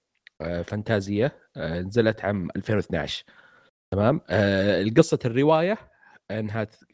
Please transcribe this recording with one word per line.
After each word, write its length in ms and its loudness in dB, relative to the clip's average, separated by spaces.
آه، 220 -4
فانتازية، 760 -2
آه، 240 -6
نزلت 440 0
عام 320 -2
ألفين 200 -2
واثناعش. 480 -4
تمام؟ 380 2
آه، 540 2
القصة 420 4
الرواية 540 2
إنها 340 -4
ت-، 300 -16